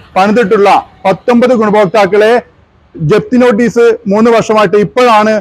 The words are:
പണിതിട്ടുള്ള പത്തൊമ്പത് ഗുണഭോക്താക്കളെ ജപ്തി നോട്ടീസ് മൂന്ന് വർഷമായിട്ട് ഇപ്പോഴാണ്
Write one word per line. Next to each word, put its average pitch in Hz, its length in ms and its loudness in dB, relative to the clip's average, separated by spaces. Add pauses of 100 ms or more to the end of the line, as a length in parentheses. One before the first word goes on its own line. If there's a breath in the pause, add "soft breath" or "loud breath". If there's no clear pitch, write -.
(160)
പണിതിട്ടുള്ള 202 520 0 (360)
പത്തൊമ്പത് 240 560 0
ഗുണഭോക്താക്കളെ 208 720 0 (760)
ജപ്തി 214 320 -2
നോട്ടീസ് 240 420 0 (280)
മൂന്ന് 220 220 0
വർഷമായിട്ട് 208 520 0
ഇപ്പോഴാണ് 220 540 0